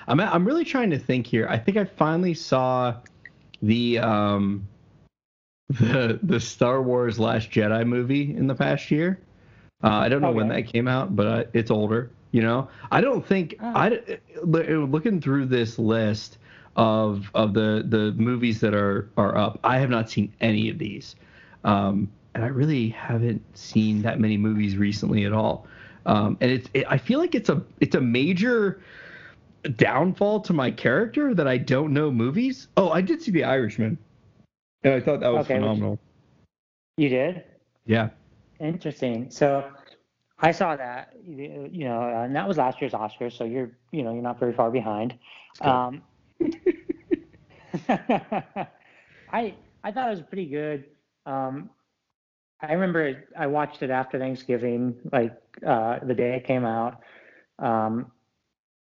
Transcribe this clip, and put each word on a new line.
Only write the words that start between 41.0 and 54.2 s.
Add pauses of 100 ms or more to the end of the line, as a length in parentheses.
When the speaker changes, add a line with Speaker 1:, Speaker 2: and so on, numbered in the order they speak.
Speaker 2:
you,
you
know,
and
that
was
last
year's
Oscar,
so
you're, (220)
you
know,
you're
not
very
far
behind. (340)
Speaker 1:
Let's
go.
Speaker 2:
Um, (1900)
<laughs> (640)
I, (280)
I
thought
it
was
pretty
good. (400)
Um, (880)
I
remember (140)
I
watched
it
after
Thanksgiving, (180)